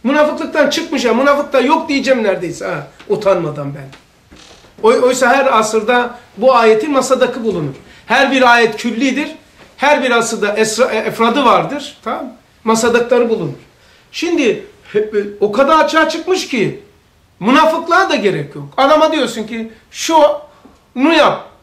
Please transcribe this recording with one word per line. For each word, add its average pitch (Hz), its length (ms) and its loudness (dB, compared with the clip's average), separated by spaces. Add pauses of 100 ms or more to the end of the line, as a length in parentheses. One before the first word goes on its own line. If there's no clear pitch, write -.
Münafıklıktan 302 640 0
çıkmış 285 340 -4
ya, 226 100 2
münafık 285 380 0
da 262 80 2
yok 302 280 0
diyeceğim 269 340 0
neredeyse 185 440 -4
ha, 156 200 -8 (220)
utanmadan 160 680 -2
ben. 135 140 -16 (920)
Oy-, 240 180 4
oysa 254 280 2
her 262 300 2
asırda 226 560 0 (220)
bu 254 180 2
ayetin 226 380 2
masadaki 254 520 0
bulunur. 165 300 -4 (320)
Her 269 240 2
bir 254 240 4
ayet 233 220 2
küllidir, 254 520 -4 (480)
her 285 260 2
bir 254 80 -2
asırda 220 460 -2
esra-, 226 360 0
e, 220 40 -4
efradı 226 480 0
vardır, 208 600 -2
tamam? 254 280 -10 (320)
Masadakları 233 640 2
bulunur. 175 260 -4 (580)
Şimdi 311 540 -2 (260)
he-, 208 60 0
e, 214 260 -2 (160)
o 202 120 0
kadar 302 320 4
açığa 320 240 0
çıkmış 349 400 -4
ki 190 320 -4 (600)
münafıklığa 320 680 2
da 294 60 0
gerek 160 380 -4
yok. 143 220 -16
Adama 311 360 4
diyorsun 240 320 -4
ki 226 280 -10 (180)
şunu - 1300 -2
yap. 240 280 2 (180)